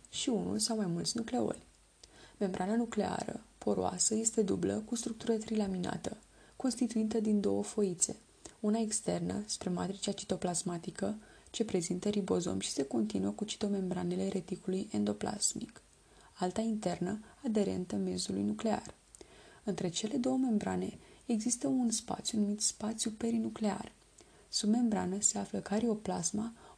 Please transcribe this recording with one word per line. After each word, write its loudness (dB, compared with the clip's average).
și -4
unul 2
sau 0
mai 0
mulți -2
nucleoli. -2
Membrana 0
nucleară, 0
poroasă, 2
este 2
dublă, 2
cu -4
structură 0
trilaminată, 0
constituită 2
din 4
două 4
foițe, 0
una 4
externă, 0
spre -2
matricea 0
citoplasmatică, -2
ce 0
prezintă 0
ribozom 2
și -4
se 0
continuă 0
cu -4
citomembranele -2
reticului -4
endoplasmic, -2
alta -2
internă, 0
aderentă 0
mezului 0
nuclear. 0
Între 0
cele -2
două 2
membrane 0
există 0
un 4
spațiu -4
numit 2
spațiu -2
perinuclear. -2
Sub 0
membrană 2
se 4
află -4
carioplasma, -2